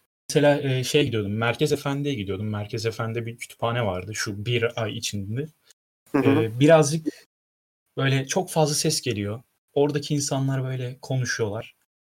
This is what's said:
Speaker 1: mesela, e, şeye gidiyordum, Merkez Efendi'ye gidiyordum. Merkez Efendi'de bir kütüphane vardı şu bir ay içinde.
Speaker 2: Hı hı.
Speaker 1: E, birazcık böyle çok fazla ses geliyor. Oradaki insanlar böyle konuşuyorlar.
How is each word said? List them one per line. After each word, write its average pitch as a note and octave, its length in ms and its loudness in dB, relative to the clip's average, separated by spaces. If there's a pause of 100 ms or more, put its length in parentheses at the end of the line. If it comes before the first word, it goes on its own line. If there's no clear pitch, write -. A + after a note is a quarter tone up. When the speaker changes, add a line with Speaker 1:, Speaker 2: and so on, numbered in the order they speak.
(280)
Speaker 1:
mesela, C#3+ 320 4
e, C3 240 -2
şeye D3 200 2
gidiyordum, G#2+ 280 -2
Merkez A#2 400 0
Efendi'ye C#3+ 420 -2
gidiyordum. G2+ 360 -4
Merkez G#2+ 360 -6
Efendi'de A2+ 400 -4
bir A#2 120 -12
kütüphane A#2 480 -2
vardı F#2 280 -4
şu G#2 320 -6
bir A#2+ 360 0
ay G#2+ 140 -6
içinde. A2 500 -6 (680)
Speaker 2:
Hı D3 60 2
hı. C3+ 120 4 (120)
Speaker 1:
E, A2+ 180 -2
birazcık D#3 460 6 (880)
böyle C3+ 300 0
çok F#3 240 -2
fazla D3+ 240 2
ses D3+ 260 0
geliyor. G#2+ 420 -4 (300)
Oradaki D3 420 2
insanlar C3+ 500 0
böyle C3 380 -6
konuşuyorlar. A#2+ 720 -2 (300)